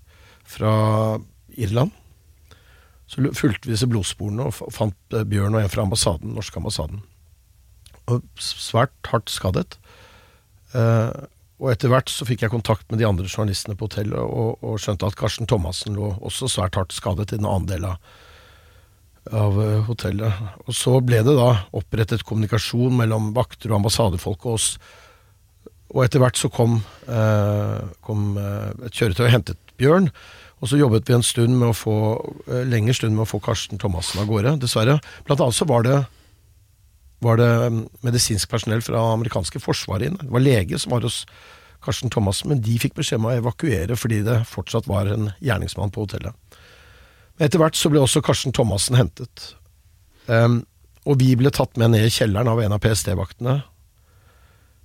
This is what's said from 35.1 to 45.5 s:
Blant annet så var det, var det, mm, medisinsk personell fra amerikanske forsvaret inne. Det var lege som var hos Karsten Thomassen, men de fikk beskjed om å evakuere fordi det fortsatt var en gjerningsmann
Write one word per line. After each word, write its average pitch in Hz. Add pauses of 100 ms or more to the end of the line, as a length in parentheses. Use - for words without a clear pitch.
Blant 143
annet 123
så 190
var 120
det, 135 (1160)
var 117
det, 120 (240)
mm, 113 (160)
medisinsk 117
personell 113
fra 117 (140)
amerikanske 113
forsvaret 110
inne. 190
Det 127
var 120
lege 123
som -
var 120
hos 117 (580)
Karsten -
Thomassen, 98
men 143
de 113
fikk -
beskjed 143
om 110
å 120
evakuere 113
fordi 110
det 113
fortsatt -
var 98
en 104
gjerningsmann 98